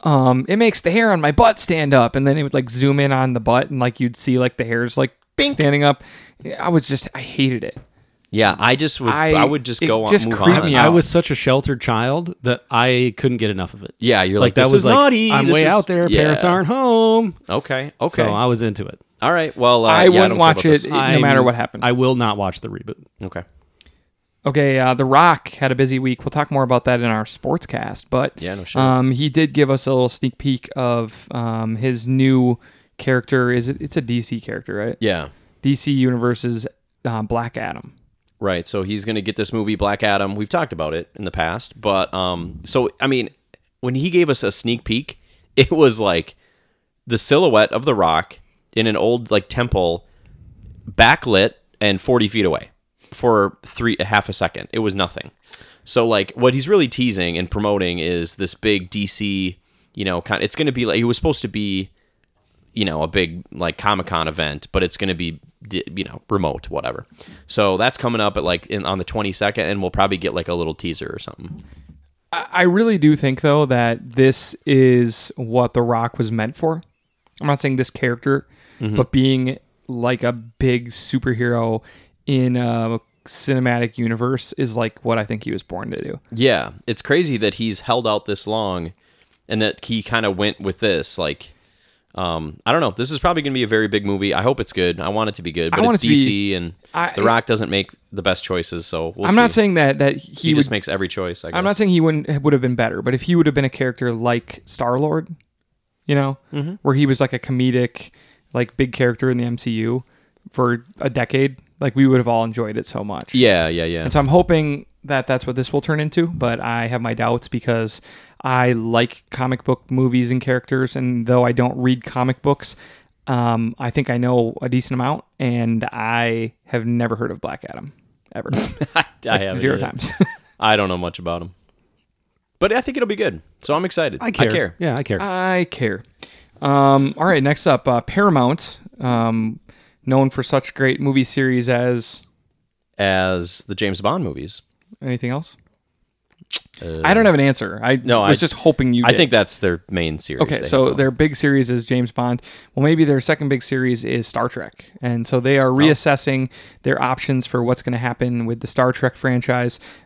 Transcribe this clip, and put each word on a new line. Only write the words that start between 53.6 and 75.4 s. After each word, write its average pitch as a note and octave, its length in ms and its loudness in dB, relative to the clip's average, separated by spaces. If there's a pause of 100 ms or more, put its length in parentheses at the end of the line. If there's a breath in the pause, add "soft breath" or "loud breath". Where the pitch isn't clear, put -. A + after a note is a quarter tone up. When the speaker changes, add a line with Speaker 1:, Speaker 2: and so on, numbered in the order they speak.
Speaker 2:
three, - 380 2
a - 40 -2
half G#2 240 2
a G2+ 40 -6
second. - 400 -4
It - 80 -2
was G#2+ 140 0
nothing. - 360 -6 (540 loud breath)
So, A#2+ 220 0
like, G#2 260 0
what B2+ 220 2
he's C3+ 140 -4
really F3+ 200 4
teasing F#2+ 500 -2
and F2+ 120 -6
promoting G2+ 500 -2
is E2+ 340 -2
this F#2+ 200 -6
big G2+ 360 -2
D G2+ 160 -4
C, F#2+ 520 -4 (360)
you G2 100 -6
know, F2+ 160 -2
kind, - 220 -4
it's G#2 140 -4
gonna D3+ 160 -2
be, B2 140 -4
like, F#2+ 140 0
it A#2 40 0
was A#2+ 120 0
supposed - 260 -2
to A#2 60 -6
be, G2 420 -6 (840)
you G#2+ 100 -2
know, D#2 180 -2
a E2 60 -2
big, F2 440 -2
like, E2 260 -6
Comic-Con F#2 500 -2
event, D2+ 440 -6
but F#2 100 0
it's F2+ 140 -2
gonna F#2+ 180 -4
be, E2 260 -8 (260)
d-, G2+ 180 -8 (100)
you F#2+ 100 -6
know, B1 240 -14
remote, F2+ 400 -2
whatever. - 380 -8 (400 loud breath)
So G2 300 0
that's A#2 200 0
coming A#2 240 -2
up G#2 160 -2
at, F2+ 80 -2
like, F2 220 -2
in, G2+ 180 -6
on F#2+ 140 -4
the F2+ 60 -6
twenty-second, G#2 640 -4
and G2 140 -4
we'll F#2 120 -4
probably G2 260 0
get, E2+ 160 -4
like, E2+ 140 -6
a F2 60 -4
little E2 200 -4
teaser - 380 -10
or - 60 -14
something. - 460 -16 (680 soft breath)
Speaker 1:
I, E3+ 200 -6
I F3+ 100 2
really G3+ 360 4
do D3+ 180 6
think, C3 240 -2
though, D3 260 4
that A#2+ 500 -2
this C3 380 2 (120)
is B2+ 720 4
what A#2+ 380 0